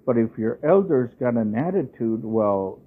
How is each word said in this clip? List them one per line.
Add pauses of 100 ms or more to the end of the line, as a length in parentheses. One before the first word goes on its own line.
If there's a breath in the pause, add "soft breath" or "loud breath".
But
if
your
elder's
got
an
attitude,
"Well,